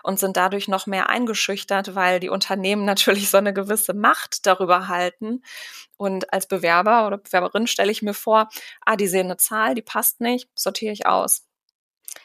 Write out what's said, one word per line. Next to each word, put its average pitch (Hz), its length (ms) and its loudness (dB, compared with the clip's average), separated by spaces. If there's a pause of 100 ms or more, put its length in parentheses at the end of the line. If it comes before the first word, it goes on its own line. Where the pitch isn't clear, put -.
und 190 160 -2
sind 190 180 -2
dadurch 190 300 2
noch 190 180 -2
mehr 190 240 0
eingeschüchtert, 202 840 -2
weil 185 240 2
die 180 100 -4
Unternehmen 196 560 -2 (100)
<laughs> 202 300 2
natürlich - 60 -2
so 202 60 6
eine 202 160 2
gewisse 202 400 -2
Macht 226 520 0
darüber 185 420 4
halten. 185 540 -4 (560)
Und 190 360 -4
als 190 140 -2
Bewerber 190 600 4
oder 196 100 -4
Bewerberin 190 500 0
stelle 202 240 0
ich 220 120 -8
mir 208 100 -2
vor, 220 360 2 (360)
"Ah, 220 100 2
die 202 120 2
sehen 185 200 0
eine 180 100 -4
Zahl, 220 380 0
die 226 60 -4
passt - 400 -4
nicht, 247 340 -2
sortiere 208 380 -4
ich 208 140 -6
aus." - 400 0 (760)